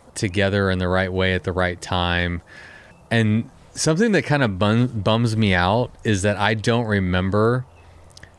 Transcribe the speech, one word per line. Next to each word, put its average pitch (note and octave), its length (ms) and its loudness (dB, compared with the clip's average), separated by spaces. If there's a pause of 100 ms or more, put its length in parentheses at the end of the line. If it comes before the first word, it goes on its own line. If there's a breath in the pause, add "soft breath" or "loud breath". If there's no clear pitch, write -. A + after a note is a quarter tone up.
(140)
together G2 560 0
in F#2 100 0
the F2+ 80 0
right F#2 220 0
way F#2 220 0
at F#2 120 -2
the F#2 80 -4
right F2+ 280 -2
time. F2 600 -2 (680 loud breath)
And A2+ 380 0 (260)
something F#3+ 380 0
that D#3+ 120 2
kind D3 180 0
of G2+ 160 -2
bum-, A2 300 2
bums A2+ 460 0
me G#2+ 200 2
out G2 360 2 (140)
is G#2 180 0
that G#2 140 0
I G2+ 160 0
don't A#2 340 0
remember G2+ 800 0 (760 loud breath)